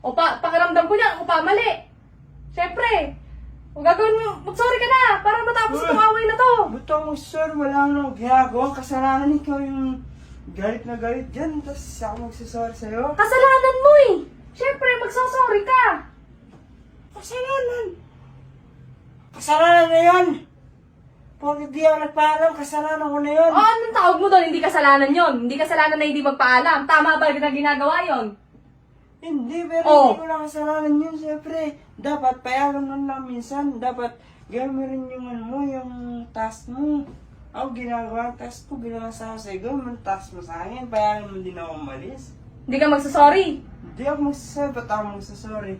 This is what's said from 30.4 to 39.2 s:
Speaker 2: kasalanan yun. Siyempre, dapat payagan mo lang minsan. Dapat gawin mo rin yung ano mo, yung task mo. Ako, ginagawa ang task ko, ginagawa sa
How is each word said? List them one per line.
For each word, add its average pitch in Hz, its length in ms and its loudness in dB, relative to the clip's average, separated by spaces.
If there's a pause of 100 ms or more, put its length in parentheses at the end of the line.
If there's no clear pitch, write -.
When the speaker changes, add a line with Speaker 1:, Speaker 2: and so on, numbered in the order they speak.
Speaker 2:
kasalanan 302 560 -2
yun. 320 160 -4
Siyempre, 311 440 -10 (360)
dapat 262 480 -4
payagan 277 400 -2
mo 277 180 -8
lang 269 240 -8
minsan. 254 540 -8
Dapat 240 400 -6 (320)
gawin 262 240 -6
mo 269 80 -6
rin 262 240 -8
yung 254 220 -14
ano 233 180 -12
mo, 247 160 -10
yung 262 300 -8 (420)
task 220 400 -10
mo. 285 320 -4 (480)
Ako, 262 160 -8
ginagawa 233 640 -8
ang - 20 -16
task 240 300 -18
ko, 262 160 -14
ginagawa 226 320 -12
sa 226 160 -14